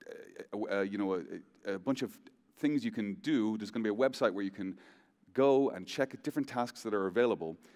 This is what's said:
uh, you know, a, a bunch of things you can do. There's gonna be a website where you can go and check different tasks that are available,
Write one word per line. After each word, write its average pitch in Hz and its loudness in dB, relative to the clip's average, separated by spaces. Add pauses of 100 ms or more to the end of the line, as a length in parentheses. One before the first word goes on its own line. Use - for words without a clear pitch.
(720)
uh, 98 2
you 98 -2
know, 95 2
a, 90 -8
a 95 -6
bunch 131 -2
of 110 -6 (400)
things 147 0
you 113 -2
can 104 -2
do. 110 0
There's 104 -8
gonna 113 -2
be 107 2
a 104 2
website 127 2
where 98 -4
you 98 -2
can 95 -6 (560)
go 135 6
and 92 -8
check - -4
different 147 -2
tasks 123 -4
that 107 -4
are 98 2
available, 90 2 (200)